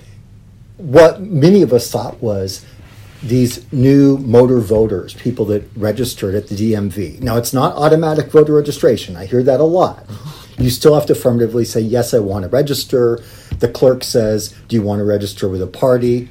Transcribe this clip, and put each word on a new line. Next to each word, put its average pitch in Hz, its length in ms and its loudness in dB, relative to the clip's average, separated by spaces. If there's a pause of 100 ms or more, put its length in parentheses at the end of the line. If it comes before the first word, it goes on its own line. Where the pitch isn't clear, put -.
(800)
what 160 420 4
many 185 420 2
of 123 100 2
us 120 180 0
thought 117 320 -8
was 98 420 -6 (580)
these 123 500 -2
new 139 460 4
motor 123 420 4
voters, 107 520 -2
people 117 340 -4
that 104 300 -4
registered 107 580 -4
at 104 140 -4
the 104 80 -8
D 110 180 0
M 101 140 -4
V. 95 320 -8
Now, 120 160 -4
it's - 160 -2
not 139 220 0
automatic 151 560 0
voter 151 240 4
registration. 143 640 0
I 95 100 -14
hear 123 160 0
that 131 180 2
a 156 40 4
lot. 170 420 0 (520)
You 127 100 0
still 151 260 4
have 151 120 0
to 156 60 0
affirmatively 117 520 0
say, 113 160 -4
"Yes, 113 320 -2
I 127 60 2
want 101 240 -4
to 87 60 -10
register." 123 720 -2 (360)
The 117 100 0
clerk 127 360 0
says, 107 500 -2 (140)
"Do 117 80 -4
you 110 60 0
want 104 180 -4
to 104 40 -4
register 104 440 -4
with 92 140 -6
a 92 40 -6
party, 123 640 0